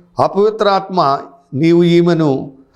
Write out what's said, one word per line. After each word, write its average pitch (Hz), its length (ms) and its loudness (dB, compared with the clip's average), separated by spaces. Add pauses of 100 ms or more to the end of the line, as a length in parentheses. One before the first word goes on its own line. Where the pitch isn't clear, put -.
(200)
"అపవిత్రాత్మ, 190 1000 0 (340)
నీవు 165 300 2
ఈమెను, 170 680 0 (240)